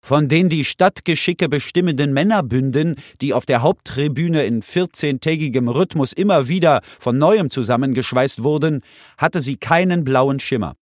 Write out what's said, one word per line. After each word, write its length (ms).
von 220
denen 220
die 160
Stadtgeschicke 800
bestimmenden 640
Männerbünden, 880
die 120
auf 120
der 160
Haupttribüne 800
in 180
vierzehntägigem 1080
Rhythmus 420
immer 380
wieder 320
von 180
Neuem 320
zusammengeschweißt 920
wurden, 380
hatte 220
sie 160
keinen 480
blauen 380
Schimmer. 400